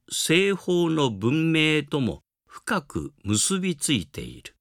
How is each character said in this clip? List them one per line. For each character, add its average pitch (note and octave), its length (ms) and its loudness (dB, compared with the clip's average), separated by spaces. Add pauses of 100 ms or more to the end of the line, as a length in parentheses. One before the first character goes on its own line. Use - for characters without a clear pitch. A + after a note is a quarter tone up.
西 G3 440 2
方 F3 360 0
の D3 220 2
文 C3+ 400 0
明 D#3 320 2
と C#3+ 180 -2
も F2+ 220 -2 (240)
深 - 340 -4
く - 320 -8 (100)
結 G#2+ 360 0
び F3+ 160 -2
つ - 180 -2
い G#2 140 -2
て - 140 -14
い - 200 -14
る。 - 200 -18